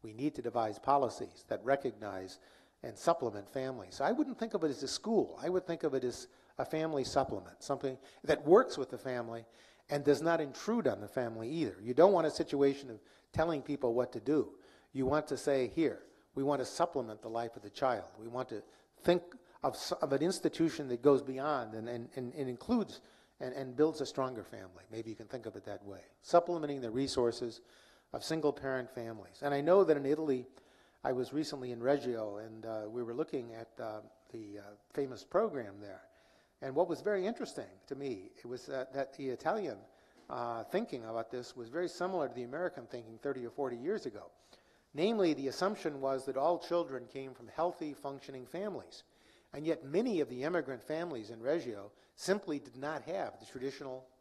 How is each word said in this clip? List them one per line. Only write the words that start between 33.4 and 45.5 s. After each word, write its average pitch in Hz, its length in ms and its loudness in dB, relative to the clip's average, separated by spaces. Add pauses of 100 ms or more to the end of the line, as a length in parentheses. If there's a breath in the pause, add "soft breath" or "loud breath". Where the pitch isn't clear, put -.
at, 113 160 -14 (120)
uh, 107 200 -8 (320)
the, 104 260 -12
uh, - 20 -18 (320)
famous 131 300 -4
program 147 560 0
there. 101 220 -14 (580 soft breath)
And 135 140 -6
what 170 140 4
was 170 140 -2
very 196 260 0
interesting 214 420 -6 (160)
to - 80 -8
me, 131 420 -6
it - 120 -16
was 120 180 -8
that, 131 260 -6
that 135 240 -4
the 135 140 -4
Italian, 156 480 0 (500 soft breath)
uh, 120 360 -2
thinking 147 420 -2
about 113 240 -4
this 123 260 -8
was 117 140 -10
very 170 180 -2
similar 175 400 -2
to 123 60 -6
the 123 80 -6
American 135 460 -6
thinking 113 320 -12
thirty 131 260 -2
or 117 60 -6
forty 131 240 -2
years 151 320 -4
ago. 101 240 -10 (640 soft breath)
Namely, 180 400 4
the 135 140 -2
assumption 175 520 -2